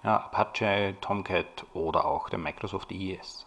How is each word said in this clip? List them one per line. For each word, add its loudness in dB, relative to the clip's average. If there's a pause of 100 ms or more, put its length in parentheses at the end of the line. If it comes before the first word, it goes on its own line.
Ja, 6
Apache, 2
Tomcat 0
oder 2
auch 0
der -2
Microsoft -6
I -4
E -8
S. -14